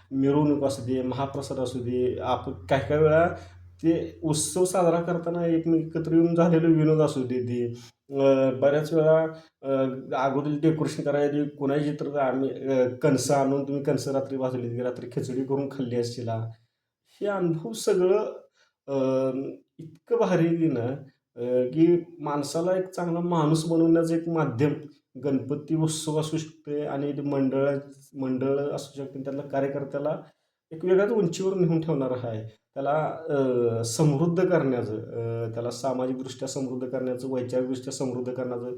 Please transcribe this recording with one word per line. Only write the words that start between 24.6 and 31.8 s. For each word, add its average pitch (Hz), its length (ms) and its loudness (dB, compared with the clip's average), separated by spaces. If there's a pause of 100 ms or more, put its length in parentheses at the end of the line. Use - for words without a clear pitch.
गणपती 143 520 -2
उत्सव 156 440 0
असू 156 180 -2
शकते 147 480 -8
आणि 139 260 -4
ते 139 100 -6
मंडळ, 139 560 0 (360)
मंडळ 131 440 -2
असू 143 460 -6
शकते. 131 200 -10
त्यातल्या 139 220 -8
कार्यकर्त्याला 143 760 -4 (500)
एक 160 140 -8
वेगळ्याच 190 240 4
उंचीवर 190 440 0
नेऊन 165 280 2